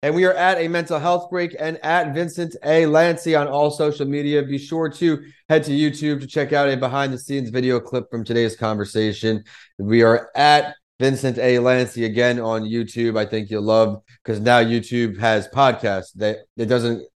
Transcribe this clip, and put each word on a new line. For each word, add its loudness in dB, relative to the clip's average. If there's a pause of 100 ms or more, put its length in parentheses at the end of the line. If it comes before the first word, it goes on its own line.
And 0
we 2
are 4
at 2
A -2
Mental -4
Health -2
Break -6
and -6
at 0
Vincent -6
A 4
Lancy 2
on 2
all 0
social -2
media. 0
Be -6
sure -4
to 0 (240)
head 4
to -4
YouTube -2
to -12
check -2
out 2
a -2
behind-the-scenes -4
video 0
clip -8
from -6
today's 0
conversation. -2 (360)
We 4
are 4
at 4 (240)
Vincent 0
A 4
Lancy 0
again 0
on -2
YouTube. -2
I 0
think -6
you'll -4
love, 2 (220)
'cause -6
now 4
YouTube -2
has 0
podcasts. 0
That -4 (180)
it -4
doesn't 0 (140)